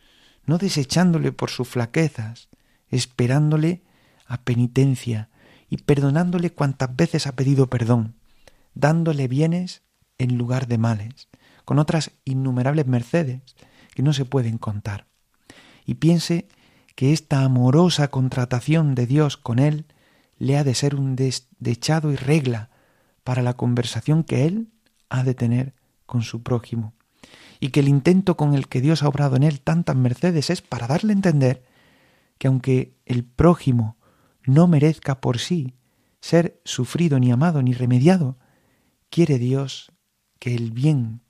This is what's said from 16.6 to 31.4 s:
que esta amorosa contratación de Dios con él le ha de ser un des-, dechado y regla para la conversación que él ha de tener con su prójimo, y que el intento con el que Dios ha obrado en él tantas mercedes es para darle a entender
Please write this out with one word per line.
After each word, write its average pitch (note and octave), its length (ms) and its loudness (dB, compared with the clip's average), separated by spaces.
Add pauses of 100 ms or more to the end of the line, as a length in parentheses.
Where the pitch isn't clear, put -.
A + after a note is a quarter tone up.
que C3+ 180 2
esta D#3+ 300 0
amorosa C#3+ 640 2
contratación C3 880 -2
de B2 100 0
Dios C#3+ 320 0
con A#2 220 -2
él D3+ 260 0 (540)
le C3+ 180 0
ha D3 60 0
de C3+ 100 0
ser C#3+ 220 -2
un C3+ 200 -2
des-, B2+ 340 -4 (100)
dechado D3+ 520 -2
y C#3 40 -2
regla B2+ 560 -2 (520)
para B2+ 200 -2
la B2 100 0
conversación B2 720 0
que B2+ 240 0
él A3 240 -4 (360)
ha B2+ 160 -2
de B2+ 120 0
tener B2 400 -2 (320)
con A#2+ 160 -2
su A2+ 180 -10
prójimo, A#2 540 -6 (640)
y C#3 80 -4
que C#3+ 140 2
el C#3 60 2
intento E3+ 500 2
con D3 180 2
el C3+ 120 -2
que B2+ 140 -2
Dios D3 220 2
ha D3 40 0
obrado C#3 280 0
en C3 80 4
él D3 180 0
tantas D#3+ 340 0
mercedes C3 540 0
es F3+ 140 -4
para A#2 240 -8
darle F3+ 260 0
a - 40 2
entender D3 460 2 (760)